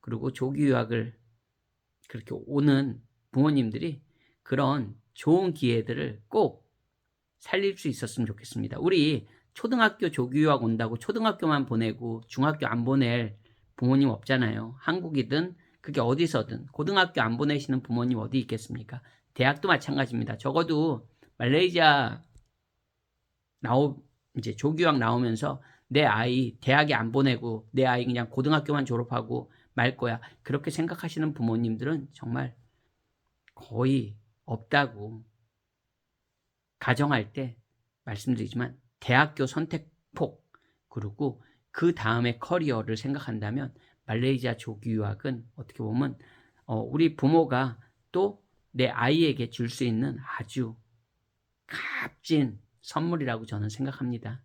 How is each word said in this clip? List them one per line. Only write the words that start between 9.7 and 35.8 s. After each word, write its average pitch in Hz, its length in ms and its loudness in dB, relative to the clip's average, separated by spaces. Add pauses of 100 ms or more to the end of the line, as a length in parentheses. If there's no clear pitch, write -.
조기 131 300 0
유학 147 220 4
온다고 113 360 0
초등학교만 170 680 0
보내고 113 600 -2
중학교 151 400 0
안 117 180 0
보낼 120 520 2 (400)
부모님 135 320 4
없잖아요. 113 720 0
한국이든 160 760 -2 (240)
그게 143 200 -4
어디서든 127 720 0
고등학교 180 500 0
안 113 140 0
보내시는 139 460 0
부모님 120 360 0
어디 113 220 -2
있겠습니까? 113 640 -8 (320)
대학도 143 340 2
마찬가지입니다. 131 680 0
적어도 151 720 0 (300)
말레이시아 147 840 4 (1400)
나오-, 135 420 2 (340)
이제 107 200 -6
조기 156 260 0
유학 156 160 4
나오면서 120 640 0 (260)
"내 143 160 4
아이 120 560 2
대학에 147 340 4
안 113 180 0
보내고 117 580 0
내 131 160 2
아이 123 180 2
그냥 120 260 -2
고등학교만 147 540 0
졸업하고 120 680 -4 (240)
말 127 220 2
거야." 117 240 -2 (220)
그렇게 143 280 -4
생각하시는 160 640 -4
부모님들은 117 800 -2
정말 123 440 -6 (960)
거의 117 640 -2 (280)
없다고 113 800 -2 (1500)